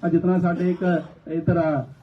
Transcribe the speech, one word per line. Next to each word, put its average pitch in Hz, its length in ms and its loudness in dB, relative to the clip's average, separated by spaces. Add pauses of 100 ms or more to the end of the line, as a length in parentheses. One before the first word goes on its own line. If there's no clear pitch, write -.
ਆ 175 40 2
ਜਿਸ 165 120 2
ਤਰ੍ਹਾਂ 180 200 2
ਸਾਡੇ 175 300 0
ਇੱਕ 175 320 0 (300)
ਇੱਧਰ 165 240 0
ਆ 156 300 0 (160)